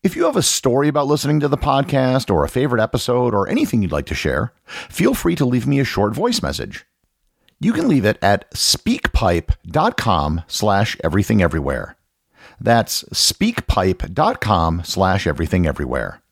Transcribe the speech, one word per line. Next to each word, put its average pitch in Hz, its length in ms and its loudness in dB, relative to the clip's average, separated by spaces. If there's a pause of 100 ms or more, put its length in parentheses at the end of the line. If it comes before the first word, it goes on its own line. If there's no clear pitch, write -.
If 190 140 0
you 339 80 0
have 294 120 0
a 170 60 0
story 135 460 0
about 143 180 0
listening 147 340 2
to 143 80 0
the 135 100 0
podcast 135 720 0
or 78 140 2
a 76 40 -4
favorite 123 340 0
episode 120 520 0
or 98 140 0
anything 214 340 0
you'd 90 100 -2
like 73 140 -2
to - 80 -6
share, 78 380 -2 (120)
feel - 500 -4
free 170 220 -2
to 147 80 0
leave 123 220 0
me 139 140 0
a 135 40 0
short 104 300 -2
voice 220 280 -4
message. - 440 -8 (760)
You 214 120 0
can 311 140 0
leave 131 180 2
it 107 160 0
at 98 300 0
speakpipe - 1000 0 (120)
dot 156 320 0
com 82 480 0
slash 104 580 0
everything 98 380 2
everywhere. 69 540 -2 (640)
That's - 460 0
speakpipe - 1120 0
dot 170 260 0
com 85 420 2
slash 95 440 0
everything 82 400 2
everywhere. 64 640 -4